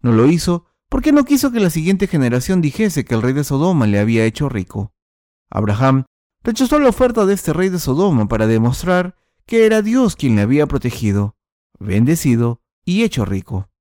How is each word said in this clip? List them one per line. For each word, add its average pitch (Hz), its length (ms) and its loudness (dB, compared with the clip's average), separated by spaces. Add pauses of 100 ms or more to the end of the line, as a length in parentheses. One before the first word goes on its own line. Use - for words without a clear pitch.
No 123 120 0
lo 113 140 4
hizo 170 400 0 (220)
porque 269 240 0
no 285 120 4
quiso 277 280 0
que 233 80 -2
la 185 100 2
siguiente 180 360 -2
generación 135 560 0
dijese 156 420 -2
que - 100 -4
el 110 80 0
rey 127 120 0
de 143 100 -2
Sodoma 147 420 0
le 101 120 2
había 113 260 2
hecho 123 240 -2
rico. - 460 -8 (560)
Abraham 123 560 0 (360)
rechazó 247 360 0
la 277 100 4
oferta 240 380 2
de 202 80 2
este 170 180 -4
rey 185 160 0
de 185 100 -4
Sodoma 143 480 0
para 110 200 0
demostrar 147 720 0 (280)
que 226 220 2
era 220 160 2
Dios 226 340 0
quien 120 200 0
le 101 60 2
había 139 240 2
protegido, 110 680 -2 (420)
bendecido 117 840 0 (220)
y 190 180 -2
hecho 175 220 -2
rico. 95 460 -8 (100)